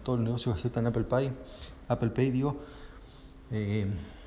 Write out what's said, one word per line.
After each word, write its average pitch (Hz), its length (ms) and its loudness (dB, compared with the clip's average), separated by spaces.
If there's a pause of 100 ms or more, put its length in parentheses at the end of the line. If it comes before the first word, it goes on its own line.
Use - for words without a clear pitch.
todo 127 140 2
el 113 80 4
negocio 117 260 2
que 98 80 2
aceptan 120 260 2
Apple 117 200 4
Pay, 131 260 2 (560)
Apple 117 220 4
Pay, 127 220 4
digo, 143 300 2 (880)
eh, 104 360 2 (400)